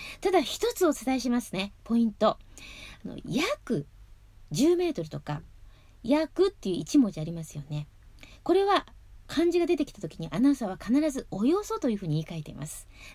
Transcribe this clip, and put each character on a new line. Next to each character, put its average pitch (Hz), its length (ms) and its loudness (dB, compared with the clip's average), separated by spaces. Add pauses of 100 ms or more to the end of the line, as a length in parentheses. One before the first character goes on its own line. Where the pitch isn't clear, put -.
(200)
た 381 120 0
だ 359 100 6
一 453 320 -2
つ - 120 0
お 311 60 4
伝 262 240 -2
え 262 60 -2
し 247 80 -2
ま 240 100 2
す - 140 -6
ね。 196 180 -4 (140)
ポ 226 100 0
イ 233 80 4
ン 226 80 2
ト。 208 200 4
あ - 60 -6 (680)
の、 - 200 -10
約 269 640 -2 (640)
十 277 240 4
メ 349 140 0
ー 302 40 -4
ト - 80 -4
ル 160 80 -10
と 147 120 -10
か、 147 200 -6 (640)
約 311 460 2
っ - 20 0
て - 160 -10
い 190 60 0
う - 20 -2
一 160 220 0
文 226 140 6
字 156 100 -8
あ - 20 -6
り 165 80 -6
ま 165 140 -8
す - 100 -16
よ 147 140 -8
ね。 151 180 -6 (560)
こ 330 100 4
れ 392 120 6
は 392 200 4 (400)
漢 339 260 2
字 349 80 2
が 349 60 4
出 330 120 2
て 294 80 -2
き - 80 -10
た - 80 -20
時 - 180 -10
に 165 120 -8
ア 165 100 -2
ナ 269 80 6
ウ - 20 8
ン 277 60 2
サ 226 100 -4
ー - 20 -4
は 185 80 -6
必 294 340 2
ず 262 200 -8
お 196 140 0
よ 359 180 2
そ 427 160 -6
と 311 100 0
い 226 40 2
う 202 40 -2
ふ 202 60 -12
う 175 40 -6
に 151 80 0
言 160 80 0
い - 20 -14
換 165 160 -8
え - 20 -16
て 151 80 -14
い - 40 -16
ま 143 120 -10
す。 - 220 -16 (260)